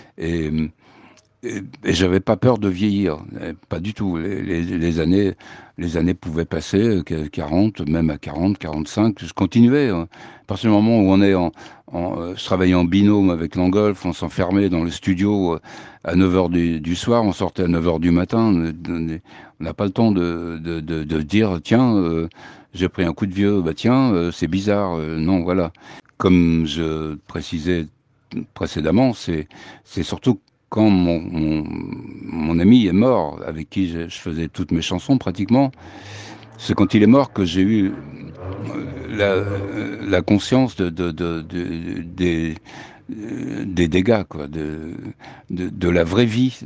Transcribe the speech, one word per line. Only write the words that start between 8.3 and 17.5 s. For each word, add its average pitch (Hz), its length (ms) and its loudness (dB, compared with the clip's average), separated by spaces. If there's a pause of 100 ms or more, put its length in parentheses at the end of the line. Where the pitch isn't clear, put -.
quarante-cinq, 87 640 -2
je 80 80 -12
continuais, 120 580 4
hein. 85 180 -2 (340)
À - 60 -20
partir 104 220 -2
du 104 40 6
moment 110 240 4
où 95 140 6
on 98 100 6
est 98 120 6
en, 87 180 0 (340)
en, 87 320 -6
euh, 87 180 -8
je - 80 -12
travaillais 92 300 4
en 87 100 4
binôme 98 460 4
avec 82 240 -4
Langolf, 92 500 0
on 87 80 -2
s'enfermait 95 560 0
dans 85 140 0
le 85 80 -2
studio, 95 640 0
euh, - 40 -4 (440)
à 87 140 -4
neuf 92 180 4
heures 92 160 4
du, 85 300 0
du 82 160 -4
soir, 120 260 2
on 98 100 2
sortait 92 300 -4